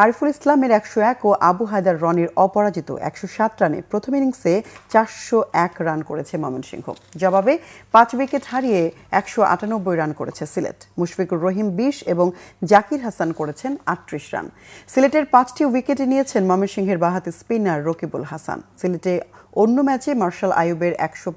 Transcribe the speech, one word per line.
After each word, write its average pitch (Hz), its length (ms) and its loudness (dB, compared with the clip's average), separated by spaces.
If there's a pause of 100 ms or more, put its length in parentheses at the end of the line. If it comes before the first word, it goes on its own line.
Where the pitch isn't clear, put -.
আরিফুল 240 320 2
ইসলামের 269 440 2
একশো - 200 -4 (120)
এক 254 160 -6
ও - 20 6 (200)
আবু 185 220 0
হায়দার 190 320 2
রনির 170 260 2 (160)
অপরাজিত 202 440 0 (200)
একশো - 260 -10
সাত 220 260 0
রানে 165 180 2 (120)
প্রথম 208 280 -4
ইনিংসে 262 340 0 (400)
চারশো 220 440 0 (280)
এক 175 80 -4 (140)
রান 156 120 -2 (100)
করেছে 156 320 -8
ময়মনসিংহ। 135 460 -10 (340)
জবাবে 190 320 4 (400)
পাঁচ 233 240 8
উইকেট 269 340 -2
হারিয়ে 240 300 2 (380)
একশো 214 220 -2 (120)
আটানব্বই 190 480 -2
রান 151 180 -2
করেছে - 240 -8 (100)
সিলেট। - 260 -4 (200)
মুশফিকুর 175 460 -2
রহিম 196 220 0 (120)
বিশ 277 180 0 (160)
এবং 175 140 4 (440)
জাকির 214 360 4
হাসান 170 220 -4 (100)
করেছেন 156 320 -6 (220)
আটত্রিশ - 400 -10
রান। 87 140 -6 (460)
সিলেটের 277 400 2
পাঁচটি 254 280 2 (100)
উইকেটে 262 400 0
নিয়েছেন 269 380 0
ময়মনসিংহের 190 540 0
বাঁহাতি 175 360 -2
স্পিনার 202 480 -2
রকিবুল 160 440 -6
হাসান। - 280 -8 (200)
সিলেটে 180 340 -2 (500)
অন্য 233 140 4 (100)
ম্যাচে 269 240 -2 (100)
মার্শাল 180 300 -2 (100)
আইয়ুবের 170 320 -2 (140)
একশো - 300 -12